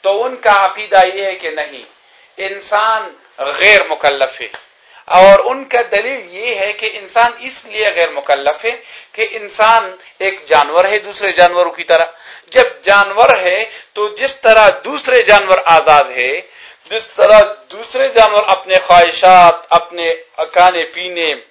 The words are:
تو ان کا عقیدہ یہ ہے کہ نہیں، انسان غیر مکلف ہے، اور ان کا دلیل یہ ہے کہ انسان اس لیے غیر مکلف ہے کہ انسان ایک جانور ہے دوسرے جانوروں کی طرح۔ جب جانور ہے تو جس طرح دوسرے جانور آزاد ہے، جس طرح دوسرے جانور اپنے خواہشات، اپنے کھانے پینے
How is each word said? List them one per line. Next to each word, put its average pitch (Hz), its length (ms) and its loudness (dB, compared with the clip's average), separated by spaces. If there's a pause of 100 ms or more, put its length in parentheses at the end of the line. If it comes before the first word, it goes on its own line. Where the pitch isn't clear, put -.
تو 202 240 -2
ان 254 120 -8
کا 208 280 2
عقیدہ 196 360 0 (140)
یہ 196 100 -8
ہے 190 100 -6
کہ 175 160 -12
نہیں، 143 320 -12 (540)
انسان 208 800 -6 (240)
غیر 175 500 0
مکلف 139 520 -4
ہے، 113 80 -12 (560)
اور 190 340 6
ان 262 260 -4
کا 254 140 -4 (120)
دلیل 208 440 -6
یہ 226 200 -10
ہے 202 180 -6
کہ 220 200 -10
انسان 226 460 -2
اس 254 260 -18
لیے 214 300 -4
غیر 165 160 -2
مکلف 143 540 -4
ہے 233 120 -6 (360)
کہ 220 180 -8
انسان 214 680 -2 (220)
ایک 190 280 -8
جانور 151 380 0
ہے 202 140 -2
دوسرے 202 340 -8
جانوروں 175 380 0
کی 170 140 -14
طرح۔ 165 200 0 (420)
جب 247 180 2 (180)
جانور 202 480 2
ہے 190 340 -2 (280)
تو 208 160 -6
جس 226 280 -8
طرح 220 340 4 (140)
دوسرے 254 380 -2
جانور 196 420 2
آزاد 156 400 4
ہے، 131 360 -6 (500)
جس 220 160 -10
طرح 208 340 4 (300)
دوسرے 240 380 -6
جانور 214 380 2
اپنے 190 320 -2
خواہشات، 175 760 4 (160)
اپنے 170 440 -2 (220)
کھانے 175 480 0
پینے 170 500 -8 (160)